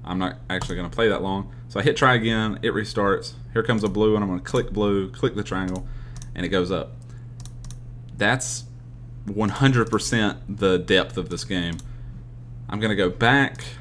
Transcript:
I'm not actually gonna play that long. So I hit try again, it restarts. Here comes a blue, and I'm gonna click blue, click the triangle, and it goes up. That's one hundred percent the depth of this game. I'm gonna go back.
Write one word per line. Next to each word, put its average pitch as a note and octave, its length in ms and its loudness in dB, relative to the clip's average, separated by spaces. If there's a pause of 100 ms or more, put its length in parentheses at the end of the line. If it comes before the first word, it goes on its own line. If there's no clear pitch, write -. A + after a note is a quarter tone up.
I'm F2+ 140 -4
not F#2 200 -2 (120)
actually F#2 280 -2
gonna F2+ 120 -4
play A2+ 200 4
that G2 120 2
long. F#2+ 300 -2 (160)
So - 120 -4
I G2 40 0
hit D3 120 4
try B2+ 200 6
again, A2 480 2
it A2+ 80 2
restarts. G2+ 640 0 (200)
Here A2+ 80 2
comes A2 220 2
a A2 40 2
blue, G#2+ 280 4
and G#2 80 2
I'm F#2+ 80 0
gonna F2+ 100 -2
click B2 300 0
blue, G2+ 400 2
click - 240 -2
the G#2 80 -2
triangle, F#2 440 -4 (460)
and - 100 -4
it E2+ 60 -2
goes F2+ 220 2
up. E2 220 -2 (1200)
That's A2+ 460 0 (640)
one G#2 240 0
hundred B2 420 4
percent G#2 680 0
the F#2 220 4
depth F2 380 4
of E2+ 120 -4
this F2 140 -6
game. F2 340 -2 (920)
I'm G#2 120 -4
gonna A2 160 2
go F#2 160 4
back. C3 520 4 (180)